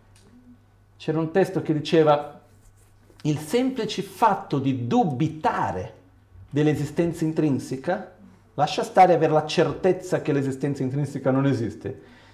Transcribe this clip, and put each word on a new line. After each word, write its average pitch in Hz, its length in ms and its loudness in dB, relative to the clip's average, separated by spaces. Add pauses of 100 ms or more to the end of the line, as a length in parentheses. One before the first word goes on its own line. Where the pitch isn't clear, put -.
(960)
c'era 156 200 -2
un 160 140 -2
testo 180 320 0
che 156 100 -2
diceva: 151 640 2 (840)
"Il 151 160 -2
semplice 240 640 -4
fatto 190 560 0
di 120 260 -2
dubitare 156 1080 -2 (540)
dell'esistenza 151 760 0
intrinseca, 156 920 -4 (400)
lascia 147 300 -2
stare 180 300 8
aver 160 180 4
la 151 140 2
certezza 170 760 0
che 151 100 -4
l'esistenza 135 520 -2
intrinseca 135 480 -4
non 135 160 2
esiste, 117 540 -4 (320)